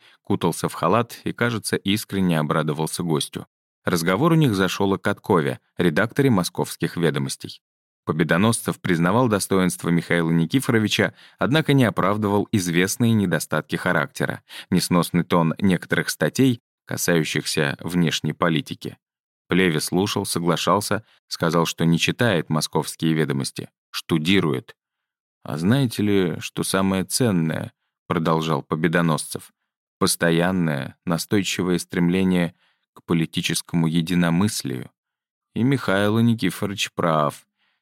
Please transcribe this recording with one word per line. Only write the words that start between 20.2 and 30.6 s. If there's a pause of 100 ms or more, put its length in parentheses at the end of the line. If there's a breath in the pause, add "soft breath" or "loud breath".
соглашался, (220 soft breath)
сказал,
что
не
читает
«Московские
ведомости», (220)
штудирует. (680)
«А
знаете
ли,
что
самое
ценное?» — (340)
продолжал
Победоносцев. (480)
«Постоянное,